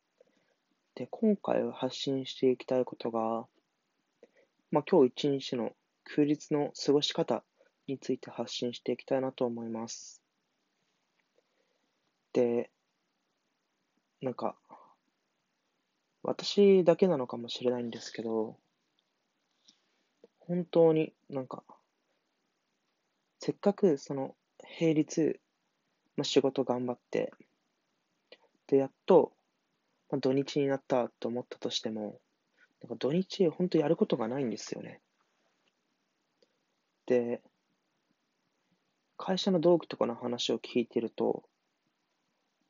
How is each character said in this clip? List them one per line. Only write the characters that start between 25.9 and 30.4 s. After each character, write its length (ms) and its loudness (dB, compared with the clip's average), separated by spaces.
ま 60 -4
あ、 20 -2
仕 180 2
事 220 0
頑 220 -2
張 80 -4
っ 60 -14
て、 240 -4
で、 100 4
や 80 2
っ 60 -10
と、 260 8
ま 80 -2
あ、 20 -2
土 120 2
日 280 0